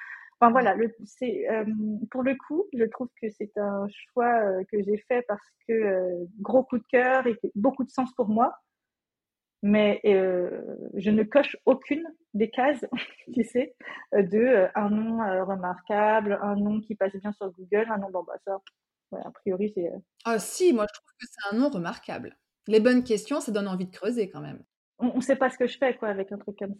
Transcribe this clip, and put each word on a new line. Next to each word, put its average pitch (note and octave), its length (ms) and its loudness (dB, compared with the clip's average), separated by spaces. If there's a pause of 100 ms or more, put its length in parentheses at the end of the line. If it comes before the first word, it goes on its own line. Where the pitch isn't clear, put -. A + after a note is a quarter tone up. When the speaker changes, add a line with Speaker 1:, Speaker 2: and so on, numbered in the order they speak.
(400)
Speaker 1:
Enfin, A#3 120 10
voilà, A#3 220 6
le, A3+ 200 0 (100)
c'est, G#3 460 -4
euh, A3 140 0 (460)
pour B3+ 120 -4
le C4+ 140 0
coup, D#4 280 -4 (100)
je A#3 100 2
trouve A#3 240 -4 (120)
que A3+ 100 -4
c'est G#3 260 -10
un G3+ 320 -2
choix, A#3+ 560 0
euh, F#3+ 260 0
que G#3+ 120 0
j'ai G#3 160 0 (100)
fait B3 200 0
parce G#3 200 -6 (200)
que, A#3 40 0
euh, F#3 520 0 (160)
gros B3 240 2
coup B3 140 -4
de - 120 -6
cœur B3+ 360 4
et A3+ 100 2
que - 180 -6
beaucoup C4 300 0
de - 60 -6
sens B3+ 240 -4
pour A3 140 0
moi. A3 260 2 (1080)
Mais, G#3 420 4
euh, F#3+ 560 2 (340)
je G3+ 160 -2
ne G#3+ 120 4
coche C#4 420 2
aucune C#4+ 400 0 (300)
des A3 160 0
cases, C4 420 0
<laughs> - 420 -12
tu A3+ 100 0
sais, - 300 -2 (400)
euh, G3 80 6
de, F#3 160 0
euh, A3+ 360 6
un G#3 160 0
nom, A3+ 320 0
euh, F#3+ 220 0
remarquable, G3+ 1000 0
un G3+ 140 -2
nom G#3 260 0
qui G#3+ 120 -10
passe G3 220 -2
bien G3+ 160 -6
sur F#3+ 200 -8
Google, G3 380 -2
un G#3+ 80 -2
nom, G3 120 -6
bon, F3+ 140 -4
bah, - 100 -12 (100)
ça, G3 140 -6 (540)
ouais, - 120 -10
a - 60 -12
priori, G#3 440 -4
c'est, F3 160 -2
euh, - 60 -10 (300)
Speaker 2:
Ah A3+ 120 0
si, F4 360 2
moi, G#3+ 180 0
je - 80 -20
trouve - 180 -20
que A#3+ 80 -18
c'est G3+ 300 -10
un - 20 2
nom C#4 120 2
remarquable. F3+ 640 -8 (300)
Les A3 140 4
bonnes B3 240 4
questions, A#3+ 360 -2
ça A#3+ 120 -6
donne G3+ 160 -2
envie F#3 180 -4
de F#3 80 -20
creuser G#3+ 340 -4
quand D3 140 -16
même. C#3+ 200 -14 (360)
Speaker 1:
On, A#3+ 160 -2
on B3+ 80 0
sait C4+ 140 2
pas C4 120 2
ce B3 80 -6
que B3 100 2
je - 120 -10
fais, B3 180 0
quoi, A3 120 -6
avec G3 220 -6
un G3+ 80 -8
truc G3+ 200 -14
comme G3+ 220 -8